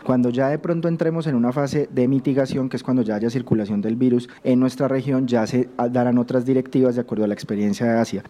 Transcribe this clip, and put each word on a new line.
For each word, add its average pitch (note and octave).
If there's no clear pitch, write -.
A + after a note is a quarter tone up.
Cuando B2
ya C3
de D3+
pronto E3+
entremos E3
en C3+
una A#2+
fase C#3+
de B2
mitigación, C3+
que B2
es A#2
cuando B2+
ya G#2+
haya A2+
circulación G#2+
del A2+
virus B2
en B2+
nuestra C3
región, C3
ya A#2
se, B2+
ah, A#2+
darán B2
otras B2
directivas B2+
de A#2+
acuerdo G#2+
a G#2
la G2+
experiencia G#2
de A#2
Asia. G#2